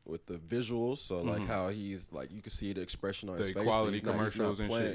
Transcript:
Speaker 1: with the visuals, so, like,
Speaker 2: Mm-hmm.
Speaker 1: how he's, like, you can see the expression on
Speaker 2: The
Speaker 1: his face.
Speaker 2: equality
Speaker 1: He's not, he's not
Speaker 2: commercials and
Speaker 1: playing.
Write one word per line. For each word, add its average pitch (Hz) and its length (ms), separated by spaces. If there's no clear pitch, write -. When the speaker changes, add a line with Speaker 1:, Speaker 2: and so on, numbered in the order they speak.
Speaker 1:
with 82 220
the 90 80
visuals, 117 640
so, 90 240
like, 107 180
Speaker 2:
Mm-hmm. 98 60
Speaker 1:
how 95 240
he's, 98 420
like, 69 180
you 104 120
can 107 100
see 101 220
the 95 80
expression 98 480
on 90 60
Speaker 2:
The 107 80
Speaker 1:
his 95 80
face. 98 100
Speaker 2:
equality 110 320
Speaker 1:
He's 104 80
not, 107 100
he's 104 60
not 107 160
Speaker 2:
commercials 104 260
and 104 80
Speaker 1:
playing. 113 260